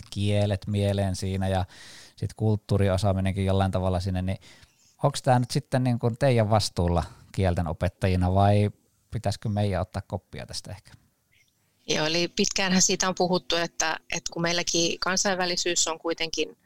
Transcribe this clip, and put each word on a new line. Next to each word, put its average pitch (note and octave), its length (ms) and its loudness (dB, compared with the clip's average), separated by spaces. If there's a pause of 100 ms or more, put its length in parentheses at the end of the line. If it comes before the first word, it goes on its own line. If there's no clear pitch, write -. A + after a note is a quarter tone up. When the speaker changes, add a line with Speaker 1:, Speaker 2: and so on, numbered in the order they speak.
(100)
Speaker 1:
kielet G#2 560 0
mieleen G2 500 0
siinä F#2+ 320 -2
ja F#2 160 0 (520)
sit - 180 -6
kulttuuriosaaminenkin G2 1120 0
jollain F#2+ 240 2
tavalla F#2 300 0
sinne, F#2 220 -2
niin F#2 160 -4 (640)
onks C#3+ 200 0
tää B2+ 160 4
nyt B2 120 -2
sitten C3+ 340 -2
niin B2 140 2
kuin A#2+ 200 -2
teidän A#2 320 4
vastuulla F2 540 2 (280)
kielten F#2 340 0
opettajina F2+ 680 0
vai G#2 360 4 (400)
pitäisikö G#2+ 380 -6
meidän G2+ 340 0
ottaa F#2+ 240 -8
koppia - 400 -10
tästä - 240 -12
ehkä? - 200 -18 (1000)
Speaker 2:
Joo, D#3 180 0
eli E3+ 220 0
pitkäänhän F#3+ 540 0
siitä F#3+ 260 0
on F3+ 60 -2
puhuttu, F3+ 420 0
että, D#3+ 400 -2 (160)
että - 200 -8
kun E3+ 100 -6
meilläkin E3+ 580 0
kansainvälisyys F3+ 880 0
on D#3+ 100 -4
kuitenkin D#3+ 680 -4